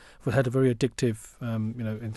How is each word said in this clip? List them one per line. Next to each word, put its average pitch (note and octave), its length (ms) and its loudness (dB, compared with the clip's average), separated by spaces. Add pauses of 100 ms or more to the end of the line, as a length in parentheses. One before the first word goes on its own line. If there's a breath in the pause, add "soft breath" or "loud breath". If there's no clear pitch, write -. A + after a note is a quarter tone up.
(260 soft breath)
had B2+ 220 2
a - 20 -2
very B2+ 240 4
addictive, A#2 680 -2
um, A2+ 360 -2
you A#2+ 60 -6
know, A2 180 -4
in, A2 160 -8